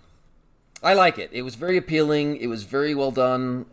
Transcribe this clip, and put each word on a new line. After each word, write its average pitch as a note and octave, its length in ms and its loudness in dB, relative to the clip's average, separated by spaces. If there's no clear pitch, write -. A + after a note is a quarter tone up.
I F3+ 100 4
like F#3 240 4
it. F#2 160 -10
It A#2+ 80 -6
was B2+ 140 -10
very F3 220 0
appealing. D3+ 600 0
It A#2 80 -6
was A2+ 180 -6
very C#3 300 -2
well C#3 160 0
done, B2+ 640 0